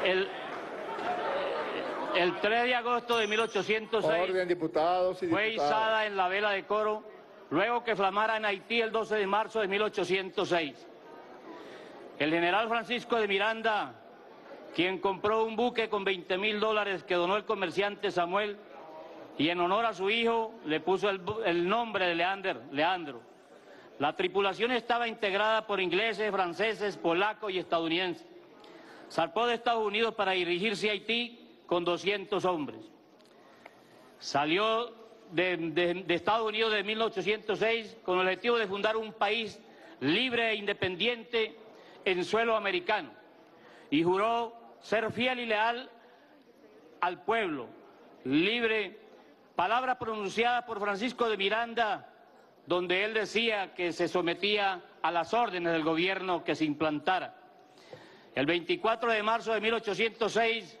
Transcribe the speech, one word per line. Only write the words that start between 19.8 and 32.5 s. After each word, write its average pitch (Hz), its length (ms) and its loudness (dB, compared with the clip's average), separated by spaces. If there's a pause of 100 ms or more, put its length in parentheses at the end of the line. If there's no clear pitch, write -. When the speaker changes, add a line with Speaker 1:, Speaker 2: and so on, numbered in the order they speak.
Speaker 1:
a 220 80 0
su 190 160 0
hijo 226 420 2 (140)
le 156 140 0
puso 190 280 2
el 190 160 -2
bu-, 214 220 -4
el 175 200 2
nombre 202 420 2
de 170 60 2
Leander, 185 460 -2 (100)
Leandro. 147 600 -2 (680)
La 151 160 0
tripulación 196 560 0
estaba 240 340 0
integrada 214 600 0
por 196 120 0
ingleses, 196 520 0
franceses, 190 640 0
polacos 202 560 0
y 180 80 0
estadounidenses. 165 680 0 (840)
Zarpó 165 380 0
de 240 80 2
Estados 233 320 0
Unidos 220 300 0
para 190 160 2
dirigirse 185 560 0
a 214 40 2
Haití 233 760 -6
con 175 160 2
doscientos 180 600 -2
hombres. 143 360 -2 (1400)